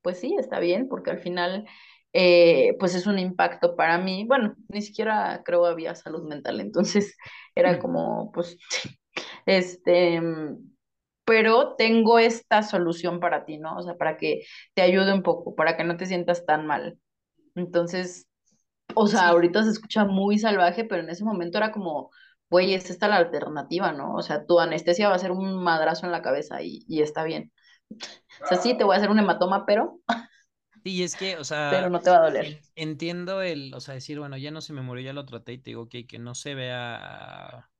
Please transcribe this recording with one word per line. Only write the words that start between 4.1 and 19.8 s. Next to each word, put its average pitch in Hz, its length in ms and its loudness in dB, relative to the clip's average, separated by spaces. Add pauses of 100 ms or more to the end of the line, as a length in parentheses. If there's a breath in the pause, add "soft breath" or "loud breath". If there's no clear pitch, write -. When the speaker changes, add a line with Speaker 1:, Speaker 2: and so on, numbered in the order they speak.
Speaker 1:
Bueno, 240 280 2 (140)
ni 208 120 -8
siquiera 208 640 -4
creo 175 220 2
había 165 280 -4
salud 160 320 -12
mental, 151 340 -8
entonces 202 540 -2 (400 loud breath)
era 175 220 4
Speaker 2:
Ujú. - 20 -8
Speaker 1:
como, 170 520 -4
pues, 175 260 -8 (120)
<laughs> - 300 -8 (460 loud breath)
este, 180 760 2
mm, 160 500 -6 (540)
pero 226 520 4
tengo 226 420 6
esta 226 440 2
solución 175 560 -2
para 170 260 -2
ti, 156 140 -12
¿no? 160 180 -10
O 175 60 -10
sea, 175 140 -10
para 156 200 -2
que 156 260 -4 (300 loud breath)
te - 80 2
ayude 190 320 4
un 190 100 0
poco, - 320 -2
para 160 220 2
que 165 60 -4
no 170 140 -2
te 185 100 -6
sientas 175 380 -2
tan 156 220 0
mal. - 320 -4 (560)
Entonces, 175 720 -4 (680)
o 214 120 4
sea, 190 200 4
Speaker 2:
Sí. - 20 6
Speaker 1:
ahorita 175 340 4
se 220 80 2
escucha 214 340 0